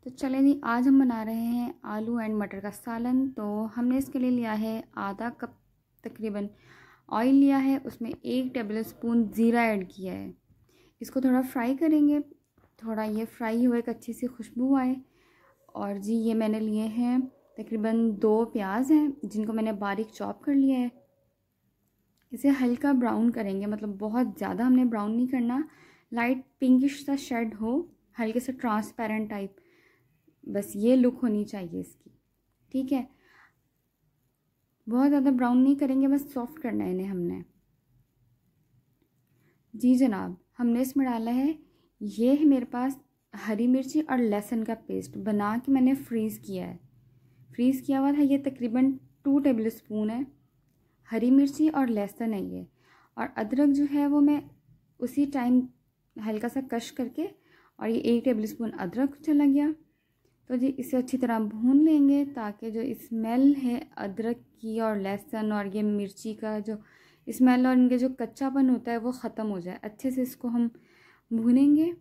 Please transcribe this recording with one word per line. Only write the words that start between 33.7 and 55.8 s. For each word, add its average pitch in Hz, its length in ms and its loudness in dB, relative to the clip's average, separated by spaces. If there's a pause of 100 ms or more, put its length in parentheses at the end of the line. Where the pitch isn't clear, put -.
बहुत 247 220 2
ज़्यादा 285 240 4
ब्राउन 247 260 2
नहीं 269 180 6
करेंगे, 269 320 2
बस 277 260 0
सॉफ्ट 247 280 -8
करना 208 220 -2
है 185 60 -4
इन्हें 185 160 -4
हमने। 180 360 -6 (2250)
जी 247 220 2
जनाब, 190 440 0 (180)
हमने 240 240 0
इसमें 262 240 0
डाला 233 260 -4
है, 277 260 0 (420)
ये 214 340 0
है 294 100 2
मेरे 262 220 4
पास 254 340 -4 (340)
हरी 208 320 -2
मिर्ची 262 340 2
और 269 200 -2
लहसुन 220 440 -2
का 226 100 -6 (140)
पेस्ट 190 320 -8
बना 208 380 -2
के 277 140 -2
मैंने 262 220 6
फ्रीज़ 220 460 -4
किया 185 260 -8
है। 180 140 -12 (720)
फ्रीज़ 262 320 0
किया 269 160 0
हुआ 277 140 2
था, 294 100 2
ये 269 180 4
तकरीबन 262 580 0 (260)
टू 285 160 4
टेबल 233 300 2
स्पून 214 400 -6
है। 254 160 -6 (840)
हरी 226 220 0
मिर्ची 277 380 4
और 277 200 0
लहसुन 214 460 -4
है 190 100 -4
ये, 180 220 -10 (500)
और 233 120 -8 (100)
अदरक 262 300 0
जो 285 160 2
है 285 220 0
वो 294 140 2
मैं 294 220 4 (580)
उसी 254 260 -2
टाइम 254 300 0 (600)